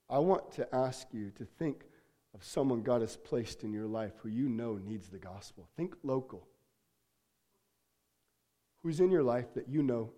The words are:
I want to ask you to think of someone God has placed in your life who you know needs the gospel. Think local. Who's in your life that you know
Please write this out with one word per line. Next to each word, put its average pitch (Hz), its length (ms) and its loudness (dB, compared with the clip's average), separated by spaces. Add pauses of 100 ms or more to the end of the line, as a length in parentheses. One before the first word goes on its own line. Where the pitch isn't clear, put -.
I 131 100 4
want 180 340 4
to - 220 -2
ask 127 360 0
you 104 200 -6
to - 140 -12
think - 380 -4 (500)
of 98 100 -18
someone 135 380 2
God 120 200 4
has 110 160 -4
placed - 460 -6
in 107 100 -4
your 107 140 -4
life 110 340 -4
who 110 80 -8
you 123 200 0
know 113 340 -2
needs 101 260 -8
the 95 80 -14
gospel. 92 500 -16 (100)
Think 175 260 -6
local. 131 440 -4 (2250)
Who's 165 160 0
in 185 100 8
your 170 140 6
life 123 320 2
that 131 120 -4
you 147 140 2
know 117 360 2